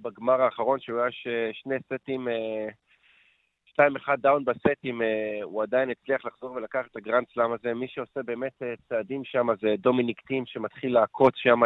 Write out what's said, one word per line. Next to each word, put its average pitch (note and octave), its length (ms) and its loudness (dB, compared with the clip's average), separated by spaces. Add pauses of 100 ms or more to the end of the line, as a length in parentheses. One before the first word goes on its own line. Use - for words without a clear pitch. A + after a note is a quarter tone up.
בגמר A#2+ 400 0
האחרון B2 380 0
שהוא A#2+ 200 -6
היה B2 120 0
ש-, - 160 -14 (260)
שני C3+ 220 -8 (100)
סטים, C3 420 -6
אה, A2 400 -4 (1040)
שתיים C#3+ 240 4
אחד C3+ 260 -2
דאון C#3 240 4
בסטים, B2 560 -2
אה, G#2+ 420 0
הוא G2 200 -4
עדיין B2+ 260 0
הצליח B2+ 360 -4
לחזור B2+ 260 -12
ולקח B2 400 -6
את - 40 -14
הגרנד A2+ 380 0
סלאם A#2 180 2
הזה. A#2 220 -4
מי B2 140 -6
שעושה B2+ 360 -8
באמת, A#2+ 400 -8
אה, A#2+ 100 -6 (160)
צעדים A#2+ 340 -4
שם A#2+ 240 0 (140)
זה G#2+ 180 2
דומיניק B2 420 2
טים, C3 240 -4
שמתחיל A#2+ 480 -6
לעקוץ B2 420 6
שם A#2+ 300 4